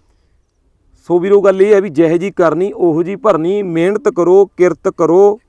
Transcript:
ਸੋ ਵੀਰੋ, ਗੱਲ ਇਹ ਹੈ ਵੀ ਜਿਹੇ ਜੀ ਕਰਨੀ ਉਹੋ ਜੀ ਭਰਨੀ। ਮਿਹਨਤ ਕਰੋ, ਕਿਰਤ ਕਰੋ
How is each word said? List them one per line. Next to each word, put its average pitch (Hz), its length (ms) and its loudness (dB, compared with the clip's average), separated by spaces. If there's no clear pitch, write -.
ਸੋ 175 120 -2
ਵੀਰੋ, 196 220 2
ਗੱਲ 190 220 2
ਇਹ 208 120 2
ਹੈ 196 60 2
ਵੀ 202 80 -6
ਜਿਹੇ 165 300 0
ਜੀ 190 120 -6
ਕਰਨੀ 175 420 -2
ਉਹੋ 170 300 -2
ਜੀ 185 140 -6
ਭਰਨੀ। 190 460 -2
ਮਿਹਨਤ 185 460 -4
ਕਰੋ, 185 380 2
ਕਿਰਤ 180 420 -2
ਕਰੋ 202 600 2